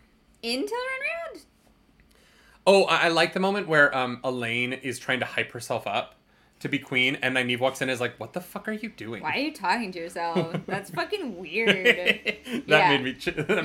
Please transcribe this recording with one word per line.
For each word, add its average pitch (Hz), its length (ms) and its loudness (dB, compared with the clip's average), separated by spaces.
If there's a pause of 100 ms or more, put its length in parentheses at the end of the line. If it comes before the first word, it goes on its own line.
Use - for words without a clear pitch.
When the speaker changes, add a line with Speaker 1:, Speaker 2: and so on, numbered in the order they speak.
(420)
Speaker 1:
In 240 240 -4
Tel'aran'rhiod? 523 800 -6 (1200)
Speaker 2:
Oh, 196 200 8
I, 151 200 4
I - 40 4
like 170 240 4
the 190 60 -2
moment 196 280 0
where, 147 280 6
um, 123 280 0
Elaine 123 500 -2
is 131 240 -6
trying 127 220 -2
to 113 60 0
hype - 260 -4
herself 117 340 -4
up 104 300 -4 (460)
to 139 80 -6
be 143 100 -2
queen, 131 440 0
and 127 120 0
Nynaeve 123 240 0
walks 131 220 0
in 131 80 0
and 131 40 0
is 113 60 -4
like, 120 200 -4
"What 110 140 -12
the 180 80 -6
fuck - 260 -12
are 220 40 -4
you 220 180 -8
doing?" 214 340 -10
Speaker 1:
Why 156 120 -2
are 220 40 -2
you 302 140 -2
talking 202 400 -2
to 175 60 -10
yourself? 170 640 -4
Speaker 2:
<laughs> - 60 -14
Speaker 1:
That's 196 240 -6
fucking 339 480 -4
weird. 190 300 0
Speaker 2:
That 208 1000 0
Speaker 1:
Yeah. 170 220 8
Speaker 2:
made 143 140 4
me 127 100 -2
ch-, - 120 -10
<laughs> 175 100 -2
that 151 120 -4 (180)